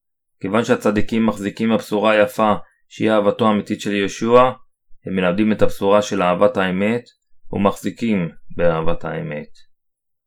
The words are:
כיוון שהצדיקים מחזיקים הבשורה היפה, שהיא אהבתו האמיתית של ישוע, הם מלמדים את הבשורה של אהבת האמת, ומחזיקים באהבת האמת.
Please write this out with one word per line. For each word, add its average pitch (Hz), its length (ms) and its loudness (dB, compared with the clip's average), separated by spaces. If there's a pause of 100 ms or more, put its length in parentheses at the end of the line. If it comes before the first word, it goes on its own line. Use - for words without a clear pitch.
(400)
כיוון 107 240 -2
שהצדיקים 113 640 0
מחזיקים 101 460 -2
הבשורה 107 400 0
היפה, 107 400 2 (360)
שהיא 110 220 -2
אהבתו 104 360 2
האמיתית 104 340 0
של 101 120 -6
ישוע, 117 600 2 (540)
הם 95 100 -4
מלמדים 95 360 0
את 101 100 0
הבשורה 98 400 2
של 98 200 -4
אהבת 90 340 2
האמת, 101 480 -2 (480)
ומחזיקים 98 760 -2 (280)
באהבת 82 480 0
האמת. 80 440 -8 (800)